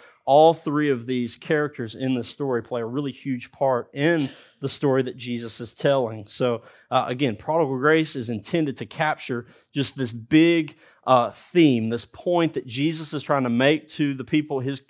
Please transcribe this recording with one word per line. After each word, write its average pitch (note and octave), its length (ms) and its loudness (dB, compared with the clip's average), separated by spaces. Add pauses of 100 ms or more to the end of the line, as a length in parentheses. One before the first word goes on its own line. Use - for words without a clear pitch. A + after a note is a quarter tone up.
(240)
all D#3 300 8
three D3+ 340 -2
of A#2+ 180 -2
these B2 280 -4
characters C#3+ 600 -4
in C3 180 -2
the B2+ 80 -2
story B2+ 400 -4
play A#2+ 180 -6
a A2+ 60 -6
really C3+ 260 -6
huge B2+ 380 -8
part C3 420 -2
in D3 380 0 (300)
the C3+ 80 -4
story C3 340 2
that B2+ 140 -6
Jesus A#2 440 -8
is A#2 140 -12
telling. A#2+ 540 0
So, A#2+ 340 -2 (300)
uh, B2 160 0
again, B2+ 260 -2
prodigal C#3+ 440 -2
grace D#3 360 2
is A#2+ 160 -6
intended C3+ 460 -4
to A#2 100 -10
capture C#3+ 600 -6 (260)
just C#3 240 -4
this B2+ 160 -6
big, D#3 640 2 (300)
uh, A#2+ 240 4
theme, B2+ 580 2
this A#2 160 -4
point E3+ 500 -2
that C3 120 -6
Jesus D3+ 480 -4
is C#3 80 -4
trying C#3 220 0
to B2 60 0
make C3+ 400 2
to C#3+ 240 -2
the B2+ 100 -8
people, D3 340 -2
his, C3 320 -6